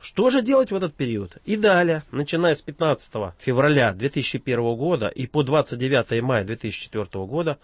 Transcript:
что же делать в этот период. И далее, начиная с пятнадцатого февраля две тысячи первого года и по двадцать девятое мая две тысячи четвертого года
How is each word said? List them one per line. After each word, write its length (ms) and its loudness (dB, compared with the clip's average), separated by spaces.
что 300 0
же 120 2
делать 280 2
в 60 -2
этот 180 -4
период. 500 -4
И 120 -2
далее, 560 4
начиная 420 2
с 80 -6
пятнадцатого 800 -2
февраля 520 4
две 160 -4
тысячи 300 -4
первого 380 -2
года 320 -2
и 180 -8
по 160 0
двадцать 380 0
девятое 420 0
мая 220 0
две 100 -6
тысячи 300 -8
четвертого 420 -6
года 380 -4